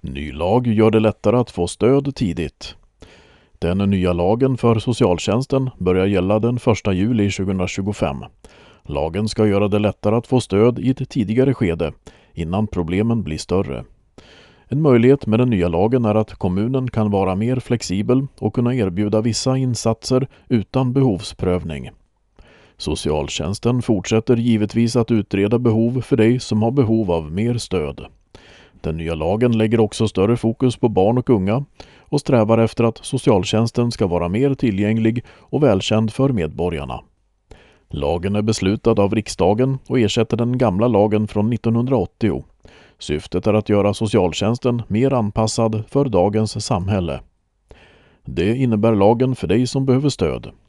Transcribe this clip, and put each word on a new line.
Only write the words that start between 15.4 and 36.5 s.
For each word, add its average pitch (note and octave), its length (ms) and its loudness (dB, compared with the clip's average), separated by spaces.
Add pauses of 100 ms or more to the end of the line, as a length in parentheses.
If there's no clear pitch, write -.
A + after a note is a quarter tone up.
nya F2 180 2
lagen A2+ 360 2
är G#2+ 100 2
att G#2+ 200 -2
kommunen A2+ 560 -2
kan G#2+ 200 -2
vara F#2+ 240 0
mer A2+ 220 -2
flexibel A#2+ 680 -2 (120)
och G#2+ 160 -4
kunna A#2+ 200 0
erbjuda G#2 460 0
vissa A#2+ 360 -2
insatser B2+ 720 -2 (200)
utan B2 440 0
behovsprövning. F2+ 1000 -2 (840)
Socialtjänsten D#2 1040 -4
fortsätter A2+ 540 0
givetvis A#2 600 0
att A#2 140 0
utreda G#2 480 0
behov A#2 420 2
för - 160 0
dig C3 240 4
som A2 220 -2
har A#2 80 2
behov A2+ 400 2
av D#2+ 220 -2
mer G2+ 260 -2
stöd. D2+ 480 -6 (760)
Den D#2+ 120 -4
nya E2 180 -6
lagen A2 440 0
lägger A2 220 2
också G#2+ 280 0
större G#2+ 280 2
fokus A#2 400 0
på B2 120 0
barn G#2 300 2
och B2 120 -2
unga A2 340 2 (340)
och - 220 -4
strävar A2+ 380 2
efter A2+ 260 2
att A2+ 200 0
socialtjänsten A#2 840 0
ska G#2+ 160 -2
vara E2+ 220 -2
mer C3 260 0
tillgänglig A2 720 0
och - 340 -4
välkänd A2 500 2
för C3+ 160 0
medborgarna. D#2 720 -4 (880)